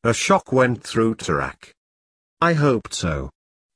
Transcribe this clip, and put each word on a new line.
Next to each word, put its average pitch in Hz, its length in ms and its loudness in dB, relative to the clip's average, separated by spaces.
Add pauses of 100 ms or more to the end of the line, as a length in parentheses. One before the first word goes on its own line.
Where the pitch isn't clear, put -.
A 117 100 2
shock - 400 0
went 123 300 2
through 113 320 0
Tarak. - 580 -6 (640)
"I 170 140 2
hoped 143 400 0
so." 73 380 -6 (440)